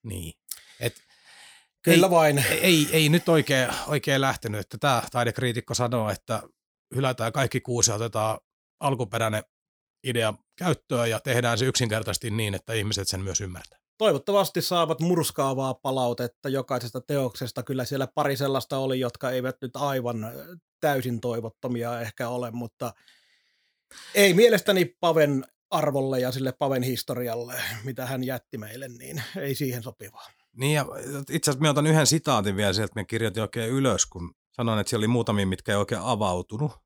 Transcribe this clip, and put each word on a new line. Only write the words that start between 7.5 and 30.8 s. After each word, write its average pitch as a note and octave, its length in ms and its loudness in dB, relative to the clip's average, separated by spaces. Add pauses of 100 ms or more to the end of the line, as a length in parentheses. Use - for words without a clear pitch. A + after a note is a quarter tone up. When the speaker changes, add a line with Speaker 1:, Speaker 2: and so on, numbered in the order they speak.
Speaker 1:
kuusi A#2+ 300 0
ja G#2 40 -2
otetaan G#2+ 440 -2 (420)
alkuperäinen A2+ 640 -2 (600)
idea A#2 300 0 (240)
käyttöön C3 520 0
ja A2 100 -2
tehdään A#2+ 380 0
se A#2+ 60 0
yksinkertaisesti A2 680 -2
niin, G#2 240 -2
että G#2 180 -8
ihmiset G#2 360 -4
sen F#2+ 120 -4
myös F#2+ 200 -4
ymmärtää. - 380 -12 (200)
Speaker 2:
Toivottavasti F#3+ 640 2
saavat D#3+ 380 0
murskaavaa C#3 760 0
palautetta B2+ 720 -2
jokaisesta B2+ 520 -4
teoksesta. C3 640 -4
Kyllä C3 220 -4
siellä C3+ 220 -4
pari C#3+ 300 -2
sellaista C3+ 420 -2
oli, C3 220 -2
jotka B2 300 -4
eivät B2+ 320 -4
nyt B2 140 -10
aivan, B2 480 -2
ö, C#3+ 320 -14 (240)
täysin B2+ 400 0
toivottomia A#2 800 -6
ehkä A#2 280 -6
ole, B2 220 -6
mutta A#2 420 -10 (1200)
ei G3+ 200 6
mielestäni G3+ 500 6 (160)
Paven D3+ 440 4 (260)
arvolle C3+ 500 0
ja B2+ 120 -2
sille C3 200 -4
Paven C3+ 300 -2
historialle, A#2+ 720 -6 (300)
mitä C3 220 -8
hän B2+ 180 -4
jätti B2+ 340 -8
meille, A2+ 300 -12
niin B2+ 340 -12 (140)
ei C#3 180 -4
siihen B2 280 -4
sopivaa. G#2+ 440 -16 (300)
Speaker 1:
Niin C#3 180 0
ja C#3+ 120 0 (440)